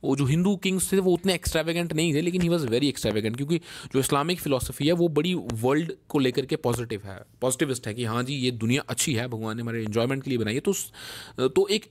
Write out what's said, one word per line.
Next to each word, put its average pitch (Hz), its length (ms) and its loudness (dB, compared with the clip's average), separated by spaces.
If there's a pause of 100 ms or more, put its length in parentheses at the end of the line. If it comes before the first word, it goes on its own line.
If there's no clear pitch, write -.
वो 143 120 2
जो 139 100 2
हिंदू 175 300 4
किंग्स 185 380 0
थे, 190 40 4
वो 185 160 4
उतने 180 200 2
एक्सट्रावेगेंट 165 600 0
नहीं 160 200 2
थे, 147 80 2
लेकिन 175 200 0
he 170 80 2
was 170 120 2
very 127 320 2
extravagant, 107 440 -2
क्योंकि 143 200 0 (360)
जो 135 60 4
इस्लामिक 151 400 0
फिलॉसफी 139 480 0
है, 170 60 4
वो 175 140 4
बड़ी 160 260 2
वर्ल्ड 139 600 0 (160)
को 147 100 2
लेकर 131 260 2
के 156 100 -2
पॉजिटिव 120 500 -2
है, 95 180 -14 (180)
पॉजिटिविस्ट 127 460 0
है 107 60 -4
कि 120 100 -4
हाँ 117 200 0
जी, 131 100 -4
ये 127 180 0
दुनिया 117 380 0
अच्छी - 240 -2
है, 117 140 -2
भगवान 110 280 -6
ने 117 60 -6
हमारे 117 220 -4
एंजॉयमेंट 117 400 0
के 139 60 -8
लिए 123 100 0
बनाई 107 140 0
है। 135 60 0
तो 202 120 0
उस, - 200 -4 (480)
तो 131 280 2
एक 214 240 0